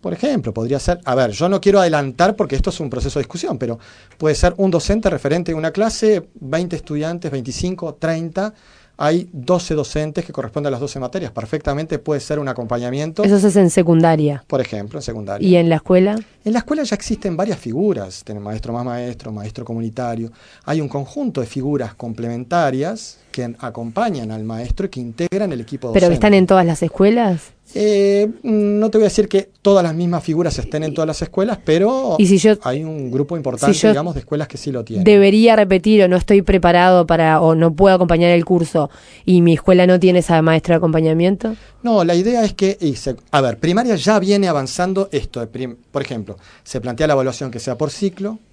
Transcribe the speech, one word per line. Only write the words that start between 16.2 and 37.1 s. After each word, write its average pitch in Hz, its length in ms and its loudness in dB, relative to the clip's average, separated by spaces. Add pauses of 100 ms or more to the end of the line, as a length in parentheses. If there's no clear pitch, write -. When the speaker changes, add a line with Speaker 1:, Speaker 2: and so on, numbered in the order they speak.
Speaker 1:
En 214 80 -2
la 240 60 0
escuela 302 220 -4
ya 220 120 -4
existen 196 420 -6
varias 202 220 -4
figuras, 123 680 -4
tenés 104 180 -12
maestro 107 300 -8
más 120 140 -6
maestro, 120 460 -10
maestro 107 340 -12
comunitario, 113 640 -8 (340)
hay 156 160 -4
un 143 80 -6
conjunto 143 540 -6
de 113 40 -6
figuras 131 480 -6
complementarias 127 1200 -6 (120)
que 120 280 -8
acompañan 120 720 -6
al 110 140 -8
maestro 117 420 -6
y - 20 -6
que 135 120 -10
integran 170 520 -4
el 123 80 -6
equipo 127 280 -10
Speaker 2:
¿Pero 117 40 -6
que 190 80 4
Speaker 1:
docente. 175 140 4
Speaker 2:
están 208 200 4
en 185 120 6
todas 190 180 6
las 165 180 -2
escuelas? 196 680 0 (220)
Speaker 1:
Eh, 202 560 2 (140)
no 208 460 2
te 214 60 0
voy 214 100 6
a - 20 4
decir 202 200 2
que 190 220 0 (100)
todas 196 220 4
las 165 120 0
mismas 175 280 -2
figuras 165 360 -2
estén 156 260 -6
en 151 100 -6
todas 156 140 -2
las 151 120 -6
escuelas, 196 420 -2
pero 214 540 0
Speaker 2:
¿Y 202 120 4
si 190 100 6
yo, 214 240 4
Speaker 1:
hay 139 220 -4
un 151 260 -8
grupo 143 260 -2
importante, 135 380 0
Speaker 2:
si 156 60 -2
yo - 80 4
Speaker 1:
digamos, 156 260 0
de 135 60 -6
escuelas 151 260 -6
que - 100 -18
sí - 140 -8
lo 123 140 -6
tienen. 175 200 -4
Speaker 2:
debería 214 520 8
repetir 202 480 4
o 180 40 4
no 185 80 2
estoy 196 260 4
preparado 175 640 4
para, 160 360 4